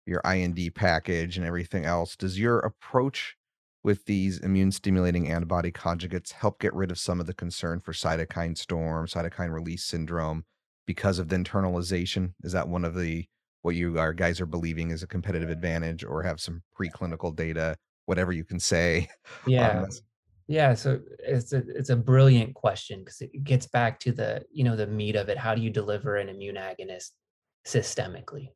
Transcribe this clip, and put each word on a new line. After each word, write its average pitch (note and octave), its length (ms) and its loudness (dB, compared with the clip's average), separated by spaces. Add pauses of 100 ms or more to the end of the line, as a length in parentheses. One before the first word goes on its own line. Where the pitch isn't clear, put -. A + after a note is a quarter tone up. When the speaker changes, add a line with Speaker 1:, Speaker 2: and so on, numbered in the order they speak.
Speaker 1:
your F2 180 0
I F#2 140 4
N F2 140 2
D E2+ 180 -4
package E2+ 640 0
and F2 100 -2
everything F2 380 -4
else, E2+ 320 0
does F#2+ 220 -4
your A#2 220 4
approach - 760 -2 (460)
with G2+ 220 2
these F#2+ 360 0
immune F#2+ 300 4
stimulating F2+ 600 2
antibody E2+ 420 0
conjugates E2+ 600 -4
help - 280 -2
get - 140 2
rid F#2 160 -2
of E2+ 80 -6
some F2+ 200 -2
of E2+ 80 -4
the F2+ 80 -6
concern F2 460 -6
for - 120 -10
cytokine E2 640 -2
storm, E2 500 -4
cytokine E2+ 460 -4
release E2 320 -6
syndrome D#2+ 600 -4 (420)
because F#2 320 2
of F2 100 -2
the F#2 80 2
internalization? F2+ 1040 0
Is F2 100 -6
that F2+ 160 0
one F2 160 0
of E2 100 -2
the, E2+ 300 -2 (380)
what E2+ 120 0
you E2+ 240 0
are, D#2+ 140 2
guys E2+ 280 0
are F2+ 60 -2
believing E2 440 -2
is E2 120 -6
a F#2 40 -8
competitive F2+ 420 -4
advantage E2 560 -2
or D2 180 -4
have E2 180 -4
some E2+ 220 -8 (160)
preclinical E2+ 560 -4
data, D#2+ 420 -2 (280)
whatever F2+ 280 2
you E2 120 -4
can F2 160 -6
say E2+ 480 4 (180)
<laughs> - 200 -18
on B2+ 60 4
Speaker 2:
Yeah. A2 340 4
Speaker 1:
this? - 160 -12 (440)
Speaker 2:
Yeah, D3 280 4
so B2 260 0 (200)
it's C3 320 0
a, C3+ 160 2
it's - 220 -4
a B2 60 6
brilliant B2+ 580 8
question F#2+ 500 -2
'cause - 160 -18
it C3+ 240 -8
gets C3 220 2
back A#2 340 0
to B2 120 0
the, A2 380 -4
you C#3 140 0
know, A#2 120 4
the G#2+ 100 -2
meat G#2 280 -2
of G2+ 140 0
it. G2 100 -2
How A2+ 160 0
do A2+ 80 0
you A2+ 80 0
deliver G#2 460 -2
an G2 120 -2
immune G2 280 -10
agonist F#2+ 540 -10 (540)
systemically G#2+ 920 -4